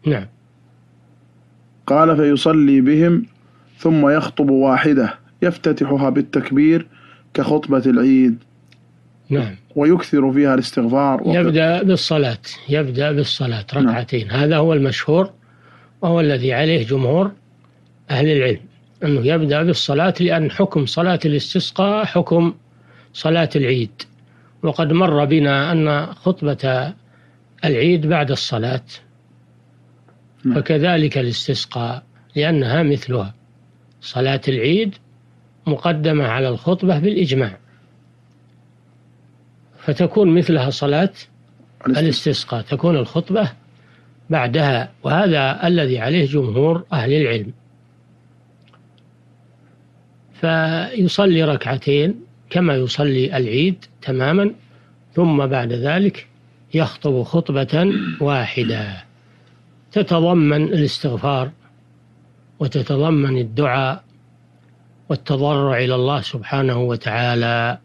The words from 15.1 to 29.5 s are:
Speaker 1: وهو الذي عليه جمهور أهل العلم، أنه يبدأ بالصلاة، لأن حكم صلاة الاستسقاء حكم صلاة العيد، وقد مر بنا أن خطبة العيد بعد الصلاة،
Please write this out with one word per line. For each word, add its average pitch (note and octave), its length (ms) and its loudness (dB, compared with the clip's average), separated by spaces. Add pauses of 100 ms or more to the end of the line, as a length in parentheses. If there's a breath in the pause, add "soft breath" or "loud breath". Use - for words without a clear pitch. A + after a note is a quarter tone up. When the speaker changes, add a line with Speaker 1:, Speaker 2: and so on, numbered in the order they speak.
Speaker 1:
وهو E3+ 180 2
الذي C3 320 0
عليه D3 340 0
جمهور C#3 460 0 (800)
أهل D3 160 2
العلم، B2+ 340 2 (440)
أنه C3+ 220 0
يبدأ D3+ 360 2
بالصلاة، E3+ 580 0
لأن E3 300 0
حكم E3 360 -2
صلاة E3+ 380 0
الاستسقاء F#3+ 800 -2
حكم E3+ 500 0 (580 soft breath)
صلاة D#3+ 440 0
العيد، B2+ 460 -2 (600 soft breath)
وقد D#3 300 -2
مر E3 320 2
بنا C#3+ 480 2
أن D3+ 340 0
خطبة C#3 880 -4 (680 soft breath)
العيد D#3 420 2
بعد D3+ 240 0
الصلاة، B2 520 -4 (1600)